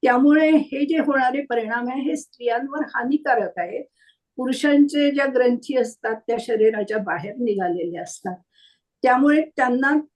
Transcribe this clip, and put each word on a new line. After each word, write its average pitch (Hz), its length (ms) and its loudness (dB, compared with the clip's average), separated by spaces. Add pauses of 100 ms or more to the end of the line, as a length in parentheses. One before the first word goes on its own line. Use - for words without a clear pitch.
त्यामुळे 285 480 6
हे 285 360 0
जे 320 120 0
होणारे 269 440 0
परिणाम 240 460 -4
आहे 262 140 -6
हे 311 140 -4
स्त्रियांवर 269 680 -6
हानिकारक 254 720 -2
आहे. 175 260 -8 (540)
पुरुषांचे 285 760 2
ज्या 277 240 0
ग्रंथी 247 420 0
असतात 226 500 -4
त्या 233 140 -2
शरीराच्या 214 580 0
बाहेर 190 380 -6
निघालेल्या 180 680 -4
असतात, - 340 -12 (680)
त्यामुळे 277 400 4 (140)
त्यांना 269 440 2 (160)